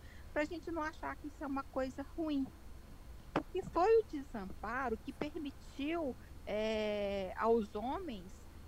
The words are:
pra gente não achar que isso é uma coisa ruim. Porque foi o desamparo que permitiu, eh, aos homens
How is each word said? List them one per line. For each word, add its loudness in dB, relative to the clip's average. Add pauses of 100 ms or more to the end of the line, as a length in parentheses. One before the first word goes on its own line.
(320)
pra 4
gente -6
não 0
achar -4
que -10
isso -8
é -2
uma 0
coisa -2 (140)
ruim. 2 (880)
Porque 2 (100)
foi 8
o 8
desamparo -2
que -6
permitiu, -2 (300)
eh, 2
aos 4
homens -4 (340)